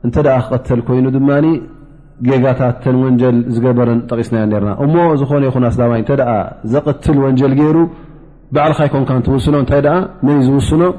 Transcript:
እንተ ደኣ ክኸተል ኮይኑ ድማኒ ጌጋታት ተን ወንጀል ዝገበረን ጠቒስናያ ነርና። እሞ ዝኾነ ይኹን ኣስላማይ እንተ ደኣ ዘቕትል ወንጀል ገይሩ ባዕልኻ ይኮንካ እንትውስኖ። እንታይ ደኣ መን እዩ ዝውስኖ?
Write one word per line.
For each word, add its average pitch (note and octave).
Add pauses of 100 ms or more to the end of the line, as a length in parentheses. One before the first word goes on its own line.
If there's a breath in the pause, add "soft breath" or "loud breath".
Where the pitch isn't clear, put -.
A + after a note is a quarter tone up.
እንተ A#2
ደኣ C3+
ክኸተል B2+
ኮይኑ B2+
ድማኒ C#3 (760)
ጌጋታት B2+
ተን B2+
ወንጀል B2+ (120)
ዝገበረን A#2+
ጠቒስናያ A2+
ነርና። G#2
እሞ C#3+ (220)
ዝኾነ C#3
ይኹን B2+
ኣስላማይ A#2
እንተ A2
ደኣ B2 (340)
ዘቕትል C#3+
ወንጀል C3+
ገይሩ D3+ (760 loud breath)
ባዕልኻ D3
ይኮንካ C#3
እንትውስኖ። C3+
እንታይ C#3+
ደኣ C#3+ (240)
መን D3
እዩ C#3
ዝውስኖ? C#3 (180)